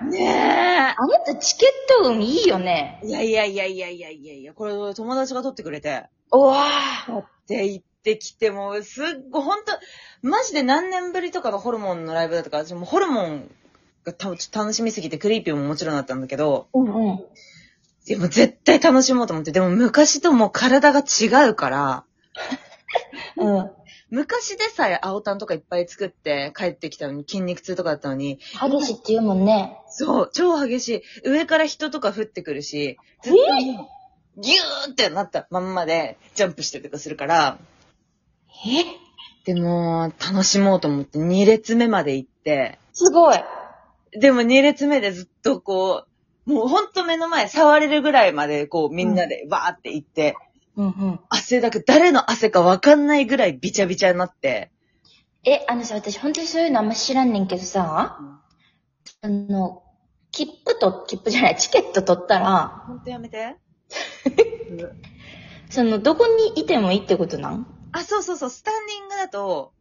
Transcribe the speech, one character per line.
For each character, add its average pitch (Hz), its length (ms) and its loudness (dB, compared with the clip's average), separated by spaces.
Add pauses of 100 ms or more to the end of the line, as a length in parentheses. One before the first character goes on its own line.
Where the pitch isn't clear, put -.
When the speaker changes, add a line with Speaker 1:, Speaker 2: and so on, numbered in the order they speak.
(100)
Speaker 1:
ね 370 80 -2
え。 349 800 2
Speaker 2:
あ 254 80 0
な 571 180 4
た 285 120 -4
チ - 200 -4
ケ 480 100 6
ッ - 20 8 (340)
ト 262 80 4
運 214 140 0
い 302 180 0
い 381 60 4
よ 196 100 2
ね。 165 460 -2
Speaker 1:
い 214 80 -8
や - 100 -4
い 226 80 0
や 220 140 2
い 196 100 -4
や 196 120 -4
い 190 120 -8
や 180 100 -10
い 175 120 -14
や 160 100 -16
い 151 160 -20
や 147 80 -18
い 135 80 -18
や。 151 100 -20
こ 214 140 -10
れ 208 60 -6 (220)
友 233 200 -8
達 262 180 -4
が 254 100 -6
取 262 100 -6
っ - 20 -20
て - 80 -14
く 160 80 -12
れ 147 100 -12
て。 143 260 -8 (260)
Speaker 2:
う 254 60 6
わ 277 280 6 (400)
ー。 - 0 -
Speaker 1:
取 226 140 -8
っ - 40 -20 (220)
て 202 200 -4
行 196 160 -8
っ - 20 -20 (180)
て 220 160 0
き - 140 -16
て、 220 180 -2
も 202 220 -8
う 208 100 -6
す 233 180 -18
っ 294 40 -6 (260)
ご 262 80 -4
い、 277 60 -2
ほ 370 100 -2
ん 415 100 -8
と、 427 60 -8 (520)
マ 392 200 0
ジ 453 120 -6
で 285 100 0
何 320 260 0
年 359 220 -6
ぶ 359 80 -4
り 349 100 -8
と 359 100 -8
か 220 120 -4
の 196 80 -6
ホ 233 100 -6
ル 226 80 -6
モ 190 160 -4
ン 165 100 -8
の 160 100 -8
ラ 165 100 0
イ 165 40 -4
ブ 165 60 -4
だ 165 60 -2
っ - 20 -12
た 156 80 -14
か 151 60 -6
ら、 151 80 -4
私 170 100 -12
も 175 80 -10
う - 20 -10
ホ 311 140 -2
ル 392 80 2
モ 240 160 -2
ン 151 260 -8 (540)
が 175 100 -12
た-、 190 220 -10
ち - 120 -12
ょ - 20 -20
っ - 20 -20
と 214 80 -8
楽 214 140 -4
し 226 100 -4
み 226 80 -2
す 220 100 -10
ぎ 165 80 -10
て、 156 100 -8
ク 208 100 -2
リ 214 140 0
ー - 20 -18
ピ 160 80 -2
ー - 20 -2
も 143 80 -2
も 147 140 -4
ち - 80 -8
ろ 160 80 -4
ん - 20 -4
だ 143 60 -2
っ 131 40 -8
た 131 120 -8
ん 131 40 -6
だ 131 60 -8
け 135 100 -8
ど。 143 360 0
Speaker 2:
う 262 100 2
ん 214 100 0
う 214 200 0
ん。 185 120 -8 (840)
Speaker 1:
い - 60 -4
や、 - 60 -2
も 170 80 -2
う - 20 0
絶 - 360 2
対 - 160 6
楽 262 220 6
し 262 120 2
も 240 100 0
う - 20 -4
と 180 80 -6
思 156 80 -6
っ - 20 -8
て。 156 80 -8
で 185 80 2
も 180 100 2
昔 247 500 4
と 349 120 4
も 220 160 6
う - 20 -4
体 269 420 4
が 285 80 4
違 240 500 4
う 214 40 -4
か 139 160 -2
ら。 135 340 -2 (1300)
Speaker 2:
う 202 240 2
ん。 190 100 -8 (400)
Speaker 1:
昔 392 460 -4
で 440 80 -4
さ 349 240 -2
え 175 140 0
青 196 180 -6
タ 202 140 -4
ン 202 40 -8
と 202 80 -12
か 185 80 -4
い 160 40 -6
っ - 20 -12
ぱ - 180 -6
い 175 80 -2
作 196 200 -10
っ - 20 -10
て 147 480 -6
帰 196 100 -8
っ 175 60 -4
て 165 180 -12
き - 60 -20
た 151 100 -10
の 139 60 -8
に 143 160 -10
筋 190 140 -6
肉 180 180 -6
痛 185 160 -8
と 180 80 -6
か 165 60 -2
だ 147 60 -2
っ - 40 -18
た - 80 -8
の 135 80 -6
に。 139 240 -6 (200)
Speaker 2:
激 285 240 0
し 240 80 -4
い - 20 -4
っ - 20 -8
て - 160 -4
言 226 60 2
う 226 40 0
も 202 120 2
ん 190 100 2
ね。 202 340 2 (100)
Speaker 1:
そ - 340 -2
う、 - 100 -2
超 339 260 2
激 254 220 -2
し 233 80 -10 (360)
い。 - 60 -2
上 311 160 2
か 311 120 2
ら 311 80 2
人 302 240 -8
と 294 100 -8
か 190 120 -2
降 214 100 -8
っ - 40 -4
て - 160 -12
く 151 100 -10
る 147 100 -8
し、 147 360 -6 (240)
ず 240 80 -6
っ - 20 6
と 392 60 10
も 523 60 8
う、 698 140 2
Speaker 2:
え？ - 840 -10
Speaker 1:
ギ 240 120 0
ュ - 360 -2
ー 254 40 -14
っ - 20 -18
て 202 160 0
な 180 120 -4
っ - 80 -8
た 151 200 -8
ま 180 100 -4
ん 190 140 -6
ま 175 120 -4
で 160 320 -4 (160)
ジ 202 100 0
ャ 180 40 0
ン 151 60 -8
プ 156 80 -12
し - 80 -6
た 139 80 -14
り - 60 -16
と - 60 -16
か 147 80 -12
す 151 100 -14
る - 80 -10
か 135 100 -8
ら。 135 320 2 (1080)
Speaker 2:
え？ 294 180 0 (600)
Speaker 1:
で 180 100 -2
も、 170 640 0
楽 190 260 -2
し 196 140 2
も 196 200 4
う - 20 0
と 151 80 -2
思 143 140 -2
っ - 20 -8
て - 140 -8
二 180 280 2
列 220 300 4
目 233 100 4
ま 196 160 0
で 139 140 -2
行 131 100 -8
っ - 20 -20
て。 139 500 -4 (140)
Speaker 2:
す 359 180 4
ご 311 220 8
い。 185 60 4 (800)
Speaker 1:
で 269 140 8
も 247 100 2
二 254 180 6
列 285 260 2
目 285 140 2
で 202 120 -2
ず 180 100 -14
っ - 200 -20
と - 180 0
こ 190 440 -2 (420)
う、 262 60 -2
も 226 120 0
う 254 40 -2
ほ 381 140 2
ん 381 100 -10
と 370 120 -2
目 330 120 0
の 330 120 -4
前、 311 200 0
触 302 300 6
れ 302 80 2
る 294 160 0
ぐ 294 80 0
ら 247 160 6
い 165 60 2
ま 147 160 -2
で 147 180 -2
こ 156 240 -2
う 156 40 -10
み 180 100 -2
ん 208 100 0
な 175 140 0
で - 200 -10
わ 175 200 -2
ー 180 40 -2
っ - 80 -20
て 110 120 -12
行 147 120 -8
っ - 20 -20
て。 151 280 0 (420)
Speaker 2:
う 208 60 -4
ん。 196 40 0
う - 20 0
ん 190 200 -4
う - 40 0
ん。 170 160 -8
Speaker 1:
汗 - 320 0
だ 226 100 0
く、 220 120 -6
誰 330 280 6
の 262 200 2
汗 220 200 0
か 180 120 4
わ 185 160 6
か 285 160 8
ん 285 120 4
な 294 120 4
い 269 80 2
ぐ 262 100 0
ら 240 100 2
い 156 80 0
ビ 180 180 -6
チ 208 100 0
ャ 190 40 2
ビ 180 100 -4
チ 190 100 2
ャ 180 60 6
に 175 60 0
な 180 80 -2
っ - 100 -20
て。 120 340 -4 (760)
Speaker 2:
え、 269 240 2
あ 240 60 -2
の 240 100 -6
さ、 220 100 -8
私 208 240 -8
ほ 285 100 -4
ん 302 40 -2
と 330 80 -4
に 320 60 -6
そ 330 140 -2
う - 20 4
い 330 60 2
う - 20 0
の 247 80 2
あ 214 40 2
ん 214 40 0
ま 226 80 -2
知 - 180 -4
ら 262 120 2
ん 240 80 2
ね 202 80 0
ん 190 60 0
け 185 100 -4
ど 185 60 -8
さ、 180 560 -2 (1040)
Speaker 1:
う 214 60 -8
ん。 202 200 -4
Speaker 2:
あ 202 40 -2
の、 185 300 -4 (480)
切 - 340 -8
符 466 140 0
と、 - 280 0
切 202 100 -10
符 220 140 -4
じ 247 80 0
ゃ 247 40 4
な 180 80 6
い、 - 60 -2
チ - 140 -4
ケ - 100 6
ッ - 120 -10
ト 190 100 0
取 180 200 2
っ - 40 -14
た 196 120 4
ら、 190 480 0
Speaker 1:
ほ 247 80 -14
ん 247 100 -18
と 247 60 -12
や 240 80 -12
め 226 100 -16
て。 226 280 -12 (1000)
Speaker 2:
<laughs> - 1120 -18
そ 262 120 2
の、 220 160 2
ど 269 160 4
こ 466 120 4
に 453 340 2
い - 60 -6
て 311 120 2
も 185 140 2
い 202 60 2
い - 20 0
っ - 60 -14
て 180 100 2
こ 170 100 -2
と - 120 -8
な 143 120 -8
ん？ 214 160 -8 (260)
Speaker 1:
あ、 339 120 -8
そ 403 160 -4
う - 20 -10
そ 359 120 -8
う - 20 -8
そ 285 100 -8
う。 254 40 -8
ス - 120 -20
タ 427 80 -6
ン 427 160 -6
デ 415 60 -12
ィ 403 120 -14
ン 392 40 -20
グ 403 80 -10
だ 381 120 -6
と 190 520 -6